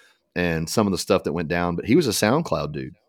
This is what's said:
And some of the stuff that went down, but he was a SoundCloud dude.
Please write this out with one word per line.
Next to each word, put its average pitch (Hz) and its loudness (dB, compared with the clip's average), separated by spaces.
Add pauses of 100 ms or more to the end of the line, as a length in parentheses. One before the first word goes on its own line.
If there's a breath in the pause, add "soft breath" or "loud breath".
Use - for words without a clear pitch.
(340 soft breath)
And 82 0
some 110 2
of 98 0
the 85 -2
stuff - 2
that 73 -2
went 85 -4
down, 87 0
but - -6
he 104 4
was 165 4
a 110 0
SoundCloud 104 0
dude. 67 -10 (140)